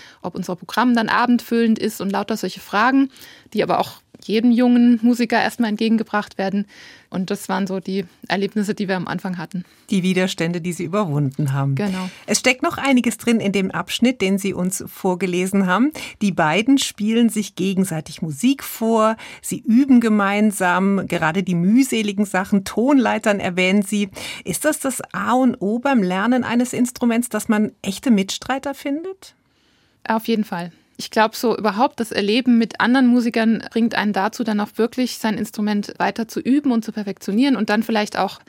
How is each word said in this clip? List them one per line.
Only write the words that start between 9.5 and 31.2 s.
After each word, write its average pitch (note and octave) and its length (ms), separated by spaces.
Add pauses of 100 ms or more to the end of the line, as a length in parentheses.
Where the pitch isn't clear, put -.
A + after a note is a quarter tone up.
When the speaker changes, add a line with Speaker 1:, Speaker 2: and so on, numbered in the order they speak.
Speaker 2:
Die G3 140
Widerstände, F3+ 580
die E3+ 120
Sie E3+ 120
überwunden D3 680
haben. C#3 220
Speaker 1:
Genau. F#3 340 (180)
Speaker 2:
Es A3 120
steckt B3+ 240
noch E4 160
einiges B3 380
drin A#3 240
in G3 120
dem F#3+ 180
Abschnitt, A#3 500
den G3 180
Sie F#3+ 140
uns F3+ 340
vorgelesen F#3 800
haben. G#3 240 (320)
Die G3 100
beiden F#3+ 460
spielen A3+ 500
sich G#3 260
gegenseitig F3+ 680
Musik F#3 400
vor, A3 540 (260)
sie - 180
üben B3 400
gemeinsam, G3 1080
gerade E3+ 340
die F#3 120
mühseligen G#3 720
Sachen, G3 400
Tonleitern G#3+ 760
erwähnen F#3 420
Sie. G3+ 280 (340)
Ist - 200
das D4+ 140
das - 240 (100)
A G3+ 200
und B3+ 280
O G#3 180
beim B3+ 240
Lernen G3+ 420
eines B3 280
Instruments, A#3+ 560
dass G#3+ 200
man G#3+ 240 (100)
echte G3 280
Mitstreiter B3+ 640
findet? E4 600 (720)
Speaker 1:
Auf A3 220
jeden A3 160
Fall. F3 280 (280)
Ich - 100
glaub, A3 240